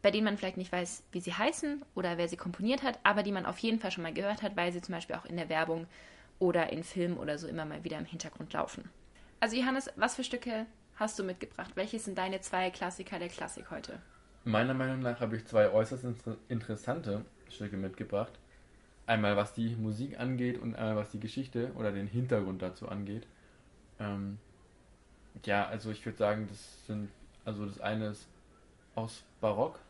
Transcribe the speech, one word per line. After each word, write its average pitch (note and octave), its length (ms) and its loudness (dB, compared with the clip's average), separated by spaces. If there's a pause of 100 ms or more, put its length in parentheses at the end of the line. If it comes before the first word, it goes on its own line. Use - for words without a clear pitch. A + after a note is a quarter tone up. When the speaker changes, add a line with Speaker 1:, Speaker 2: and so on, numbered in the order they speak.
Speaker 1:
bei G3+ 80 10
denen G#3+ 140 4
man G3+ 120 4
vielleicht F#3 200 -2
nicht F3+ 140 -4
weiß, F3+ 400 -2
wie F#3 80 -4
sie F3 140 -4
heißen C#4+ 500 0 (120)
oder F3 240 0
wer E3+ 80 2
sie E3+ 100 -4
komponiert A3 460 0
hat, B3 180 0
aber G3+ 220 6
die G3+ 80 0
man F#3 160 -2
auf F3 100 -4
jeden A3+ 220 2
Fall F#3+ 100 -2
schon F3 140 -4
mal E3 100 -4
gehört G3+ 300 -2
hat, G3+ 120 -4
weil F3 160 2
sie F3 80 -4
zum F3 140 -6
Beispiel E3+ 220 -4
auch E3+ 100 -8
in E3+ 120 -6
der E3 120 -4
Werbung E3 380 2 (500)
oder F3 340 6
in E3 120 -4
Filmen F3 340 0
oder D3 220 -2
so E3 80 -8
immer D#3+ 180 -4
mal D3+ 180 -8
wieder D#3 140 -4
im D#3 80 -4
Hintergrund - 480 -10
laufen. - 360 -2 (500)
Also A#3 180 4
Johannes, C4 380 2
was A3 200 2
für C4 80 -2
Stücke A3+ 440 -2 (300)
hast A3 200 0
du G3 60 -2
mitgebracht? F3+ 500 -6
Welche G#3+ 240 -2
sind G3+ 180 -4
deine F#3+ 260 0
zwei F#3 280 0
Klassiker F#3 480 -4
der F3 120 -4
Klassik - 420 -8
heute? - 280 -10 (440)
Speaker 2:
Meiner A#2+ 320 4
Meinung C3 240 0
nach A#2+ 200 0
habe A2+ 160 0
ich A2 120 -6
zwei G#2 240 8
äußerst A2 320 4
inter-, A#2 340 -6 (100)
interessante A2+ 800 -2 (240)
Stücke G#2 260 -6
mitgebracht. G2 580 -2 (760)
Einmal G#2+ 280 6
was G#2 180 4
die A2+ 220 0
Musik A2 440 -2
angeht B2 400 0
und A#2 160 -4
einmal A2 200 2
was G#2 140 0
die G#2 100 -6
Geschichte B2 540 -2
oder G#2+ 180 0
den G2+ 140 -2
Hintergrund G2+ 560 2
dazu F#2 260 -6
angeht. G2+ 380 -4 (720)
Ähm, G2+ 380 -4 (1080)
ja, G2+ 220 4
also G#2+ 240 -4
ich G#2+ 160 -8
würd A2 140 -6
sagen, G#2+ 280 4
das - 380 -14
sind G#2 240 -4 (340)
also G#2 220 -4
das G2+ 140 -6
eine G#2+ 280 0
ist G2+ 200 -8 (680)
aus A2+ 280 -4 (160)
Barock A2 400 2 (100)